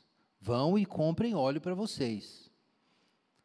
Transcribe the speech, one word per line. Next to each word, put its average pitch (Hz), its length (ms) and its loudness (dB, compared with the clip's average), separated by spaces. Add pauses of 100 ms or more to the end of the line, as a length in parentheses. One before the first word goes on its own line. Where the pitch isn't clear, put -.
(400)
Vão 131 380 2
e 202 80 2
comprem 170 480 0
óleo 143 260 2
para 180 140 -4
vocês.' 139 760 -6 (960)